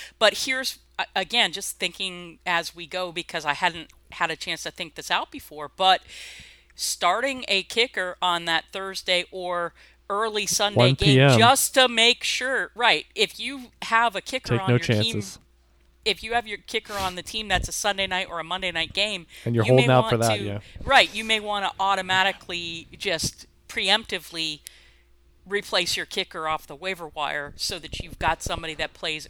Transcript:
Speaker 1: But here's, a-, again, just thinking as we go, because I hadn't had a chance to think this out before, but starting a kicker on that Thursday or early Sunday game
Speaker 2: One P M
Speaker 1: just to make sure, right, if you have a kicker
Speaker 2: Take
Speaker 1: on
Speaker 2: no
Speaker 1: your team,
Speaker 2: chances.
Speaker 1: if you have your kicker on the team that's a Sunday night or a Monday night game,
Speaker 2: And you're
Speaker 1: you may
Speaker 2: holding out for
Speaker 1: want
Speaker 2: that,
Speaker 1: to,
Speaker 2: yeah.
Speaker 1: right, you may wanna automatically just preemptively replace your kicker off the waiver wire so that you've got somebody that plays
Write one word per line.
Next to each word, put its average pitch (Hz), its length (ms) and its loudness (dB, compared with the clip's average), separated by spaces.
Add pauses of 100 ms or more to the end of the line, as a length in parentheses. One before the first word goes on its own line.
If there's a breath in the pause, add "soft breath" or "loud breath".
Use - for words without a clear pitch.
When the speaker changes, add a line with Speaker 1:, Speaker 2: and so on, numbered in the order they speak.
(200 loud breath)
Speaker 1:
But 214 160 6 (100)
here's, 262 320 -4 (220)
a-, - 160 -6
again, 196 360 0
just - 280 -8
thinking 175 640 -6
as 170 300 -2
we 170 100 -14
go, 180 260 -6
because 165 320 -8
I 147 100 2
hadn't 165 360 -2 (220)
had 170 180 -2
a 160 60 -6
chance 170 280 -6
to 160 80 -8
think 165 220 -10
this - 160 -12
out 202 220 -2
before, 151 440 -14
but 190 260 4 (720 loud breath)
starting 240 720 0
a 190 160 0
kicker 185 580 -2
on 170 240 0
that 165 260 0
Thursday 190 600 -2
or 175 420 -4 (360 soft breath)
early 208 360 -2
Sunday 208 300 0
game 123 120 6
Speaker 2:
One 135 100 4
P 139 240 6
M 135 180 8
Speaker 1:
just 247 360 6
to 262 120 8
make 233 380 4
sure, 247 500 -2
right, 202 300 2 (100)
if 202 240 -2
you 247 280 -10 (160)
have 226 300 2
a 190 60 -6
kicker - 380 -2
Speaker 2:
Take 117 60 -4
Speaker 1:
on - 40 -4
Speaker 2:
no 120 60 4
Speaker 1:
your 120 60 4
team, 107 340 0
Speaker 2:
chances. - 260 -8 (640)
Speaker 1:
if 208 180 -2
you 220 120 -6
have 233 120 -2
your 214 120 -8
kicker 214 380 -8
on 190 200 -4
the 175 80 -8
team 220 240 -8
that's 185 220 0
a - 20 -12
Sunday 196 360 0
night 185 220 -2
or 170 120 -8
a - 20 -8
Monday 180 300 -4
night 165 180 -4
game, 196 340 -2 (200 loud breath)
Speaker 2:
And 120 100 0
you're 113 80 4
Speaker 1:
you 120 80 4
may 127 120 8
Speaker 2:
holding 135 80 4
out 123 180 6
for 117 80 2
Speaker 1:
want 113 100 2
Speaker 2:
that, 110 120 2
Speaker 1:
to, 101 40 -6
Speaker 2:
yeah. 101 160 -6 (240 soft breath)
Speaker 1:
right, 226 320 6
you 220 80 -4
may 220 160 0
wanna 202 400 -4
automatically 185 1160 0
just - 500 -4 (220)
preemptively 185 920 -2 (840 soft breath)
replace 196 540 -2
your 170 80 -4
kicker 175 420 -6
off 156 200 -4
the 147 80 -14
waiver 170 320 -8
wire 147 480 -6
so - 240 -6
that 160 200 -12
you've 160 200 -12
got 165 240 0
somebody 165 320 -6
that 151 180 -6
plays 156 360 -6